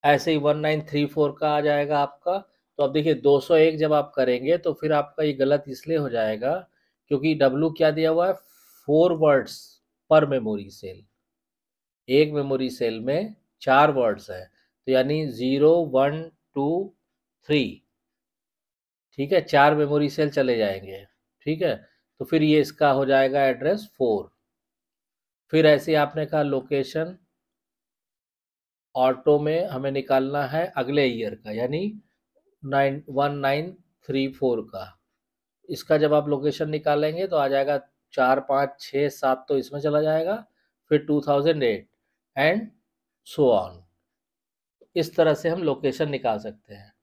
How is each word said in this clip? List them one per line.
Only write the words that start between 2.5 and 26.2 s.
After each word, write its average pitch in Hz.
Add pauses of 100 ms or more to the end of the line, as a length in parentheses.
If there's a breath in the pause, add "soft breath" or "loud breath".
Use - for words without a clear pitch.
तो 143
अब 135
देखिए 151
दो 139
सौ 165
एक 156
जब 151
आप 147
करेंगे 131
तो 170
फिर 156
आपका 147
ये 151
गलत 139
इसलिए 151
हो 143
जाएगा 113 (560)
क्योंकि 147
W 139
क्या 156
दिया 160
हुआ 170
है, 196 (560)
फ़ोर 165
वर्ड्स 147 (540)
per 156
memory 107
cell, 95 (1080)
एक 151
मेमोरी 139
सेल 113
में 160 (260)
चार 139
वर्ड्स 113
हैं, 92 (420)
तो 127
यानी 143
ज़ीरो, 131 (140)
वन, 143 (320)
टू, 165 (540)
थ्री। 147 (1600)
ठीक 143
है, 180
चार 147
मेमोरी 147
सेल 147
चले 131
जाएंगे। 98 (420)
ठीक 160
है, 147 (460 soft breath)
तो 127
फिर 156
ये 151
इसका 143
हो 135
जाएगा 135
एड्रेस 151 (100)
फ़ोर। 110 (1200)
फिर 160
ऐसे 151
ही 156
आपने 147